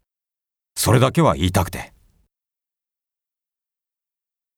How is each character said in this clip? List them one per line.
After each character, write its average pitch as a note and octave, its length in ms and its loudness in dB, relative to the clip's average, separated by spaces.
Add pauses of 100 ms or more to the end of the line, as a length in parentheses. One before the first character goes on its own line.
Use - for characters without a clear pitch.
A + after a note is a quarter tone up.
(760)
そ - 160 -2
れ A#2+ 80 4
だ B2+ 120 2
け E3 100 0
は G#2+ 140 4
言 F2 140 0
い - 20 -2
た F#2+ 140 0
く - 40 -14
て。 - 240 -16 (2750)